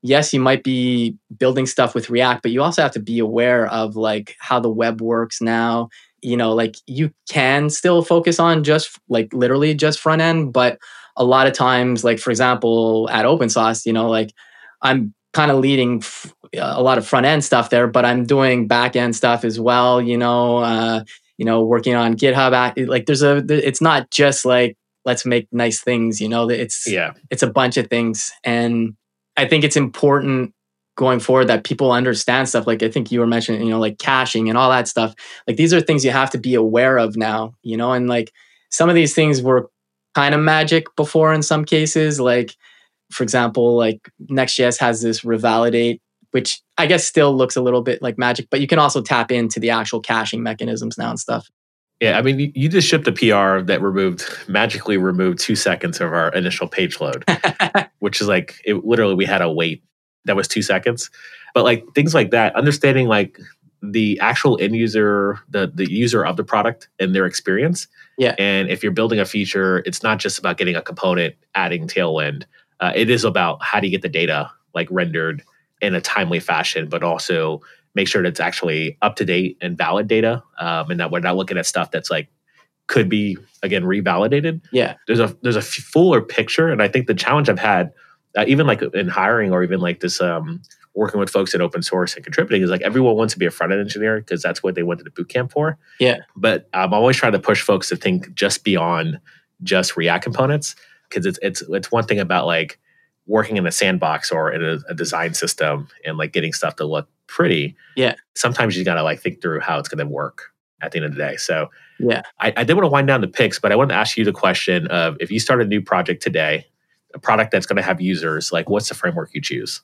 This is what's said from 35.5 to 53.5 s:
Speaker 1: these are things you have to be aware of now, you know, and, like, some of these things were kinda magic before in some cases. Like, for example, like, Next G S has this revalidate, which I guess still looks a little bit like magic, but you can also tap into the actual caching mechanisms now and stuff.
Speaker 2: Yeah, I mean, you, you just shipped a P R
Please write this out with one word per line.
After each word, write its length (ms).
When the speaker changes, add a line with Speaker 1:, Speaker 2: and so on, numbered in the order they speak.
Speaker 1:
these 160
are 80
things 240
you 60
have 200
to 80
be 160
aware 440
of 180
now, 460
you 140
know, 160
and, 160
like, 240
some 180
of 60
these 200
things 280
were 280
kinda 240
magic 580
before 360
in 100
some 220
cases. 560
Like, 340
for 120
example, 540
like, 340
Next 280
G 80
S 140
has 220
this 220
revalidate, 800
which 280
I 80
guess 180
still 320
looks 200
a 60
little 200
bit 180
like 160
magic, 340
but 100
you 60
can 120
also 240
tap 280
into 300
the 100
actual 300
caching 420
mechanisms 540
now 140
and 100
stuff. 280
Speaker 2:
Yeah, 180
I 40
mean, 180
you, 140
you 140
just 200
shipped 180
a 60
P 180
R 320